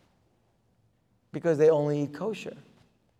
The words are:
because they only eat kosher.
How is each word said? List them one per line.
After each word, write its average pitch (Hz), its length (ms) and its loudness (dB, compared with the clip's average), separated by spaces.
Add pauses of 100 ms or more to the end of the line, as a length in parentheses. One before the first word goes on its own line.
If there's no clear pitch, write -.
(1300)
because 160 260 0
they 156 120 6
only 147 320 2
eat 143 120 -6
kosher. - 420 -8 (640)